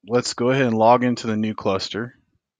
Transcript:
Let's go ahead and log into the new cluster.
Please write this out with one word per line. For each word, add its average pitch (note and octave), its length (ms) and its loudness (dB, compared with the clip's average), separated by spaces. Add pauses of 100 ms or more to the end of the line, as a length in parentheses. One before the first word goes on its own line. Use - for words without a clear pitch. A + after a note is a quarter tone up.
Let's A#2+ 260 -2
go A#2+ 160 -2
ahead C3 160 2
and A2+ 120 0
log A#2+ 260 6
into B2 240 -2
the A2 100 -2
new A2 160 -2
cluster. G2+ 640 -6 (420)